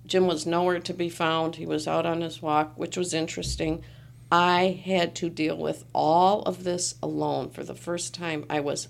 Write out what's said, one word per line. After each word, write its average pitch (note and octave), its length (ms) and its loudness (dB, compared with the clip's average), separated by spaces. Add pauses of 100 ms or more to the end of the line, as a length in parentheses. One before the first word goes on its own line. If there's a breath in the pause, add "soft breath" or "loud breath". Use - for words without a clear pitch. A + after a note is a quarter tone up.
Jim F#3 220 4
was D#3 180 0
nowhere F3 340 2
to F3 140 -8
be F3 160 -2
found. D#3+ 460 0
He E3 100 -10
was D#3 220 -2
out E3 180 2
on E3 160 0
his E3 200 -6
walk, D3+ 360 2
which E3 200 -6
was F3+ 160 -2
interesting. D#3+ 720 -2 (480 loud breath)
I F3+ 540 4
had F3 300 2
to E3+ 140 -2
deal D#3+ 280 -2
with D#3 260 -4 (100)
all F3 500 6
of F#3 200 -4
this F3+ 400 -2
alone. D3+ 460 -2
For - 140 -10
the - 120 -10
first E3+ 380 -6
time, E3 360 -6
I D3+ 120 0
was C#3+ 280 -4